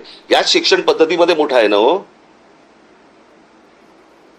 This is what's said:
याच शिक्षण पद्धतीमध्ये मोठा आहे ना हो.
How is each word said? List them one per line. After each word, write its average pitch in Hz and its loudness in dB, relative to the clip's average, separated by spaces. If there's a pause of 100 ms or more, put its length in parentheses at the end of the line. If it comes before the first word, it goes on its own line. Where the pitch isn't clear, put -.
(300)
याच 160 0
शिक्षण 175 0
पद्धतीमध्ये 165 0
मोठा 147 -2
आहे 110 2
ना 101 0
हो. 139 2 (2500)